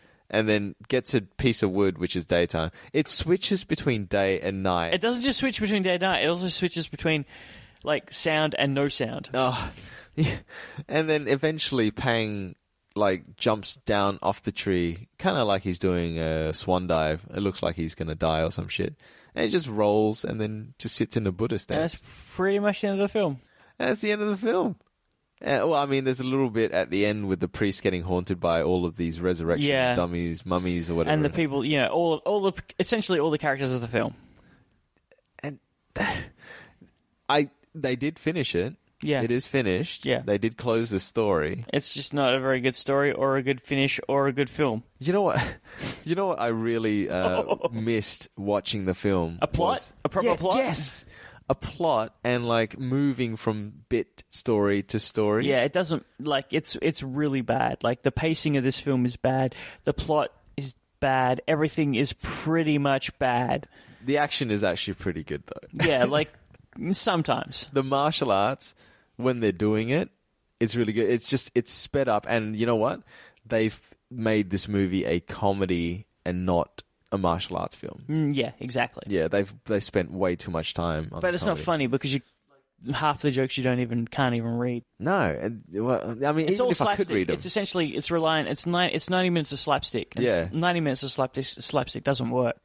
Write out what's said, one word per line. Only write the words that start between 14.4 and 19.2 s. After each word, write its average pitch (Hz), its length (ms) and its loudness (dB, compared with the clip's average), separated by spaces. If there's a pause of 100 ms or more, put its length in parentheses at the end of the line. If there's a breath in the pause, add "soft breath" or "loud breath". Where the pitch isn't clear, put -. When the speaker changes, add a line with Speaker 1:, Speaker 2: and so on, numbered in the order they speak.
Speaker 1:
the 101 120 -4
tree, 90 640 -2
kinda 180 260 0
like 98 200 0
he's 90 160 -2
doing 87 380 0
a 80 360 -2
swan 90 340 0
dive. 80 360 0 (120)
It 92 60 -4
looks 98 200 -2
like 82 140 -2
he's 82 200 -4
gonna 78 200 -6
die 80 260 2
or 80 100 0
some 90 180 -6
shit. - 260 -4 (400 loud breath)